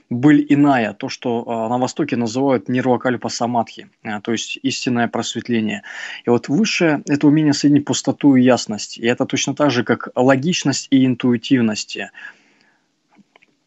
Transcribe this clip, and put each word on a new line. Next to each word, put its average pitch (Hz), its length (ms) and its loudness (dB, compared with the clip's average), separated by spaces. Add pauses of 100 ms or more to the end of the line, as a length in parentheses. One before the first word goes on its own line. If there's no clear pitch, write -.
быль 147 400 4
иная, 139 440 2
то, 127 160 -10
что, 117 400 -6
а, 113 200 -4
на 123 100 -2
Востоке 127 380 -2
называют 123 520 0
нирвакальпа 123 600 -2
самадхи, 117 600 -4 (140)
а, 107 180 -8
то 117 120 -6
есть - 300 -8
истинное 120 440 -2
просветление. 110 760 -4 (420)
И - 40 -2
вот 120 200 0
высшее — 170 580 0
это 147 200 2
умение 151 260 4
соединить 143 320 2
пустоту 139 500 2
и 127 80 6
ясность. 117 560 0
И 117 80 -4
это 120 180 0
точно - 300 -4
так 147 160 2
же, 120 120 0
как - 320 -2
логичность 135 760 0
и 131 140 4
интуитивность. 120 920 0 (1700)